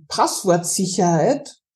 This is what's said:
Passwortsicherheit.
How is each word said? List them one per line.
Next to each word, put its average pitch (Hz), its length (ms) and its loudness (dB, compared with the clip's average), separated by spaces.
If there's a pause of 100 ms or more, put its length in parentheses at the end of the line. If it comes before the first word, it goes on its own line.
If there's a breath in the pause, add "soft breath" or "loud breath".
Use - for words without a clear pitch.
Passwortsicherheit. 180 1500 0 (160)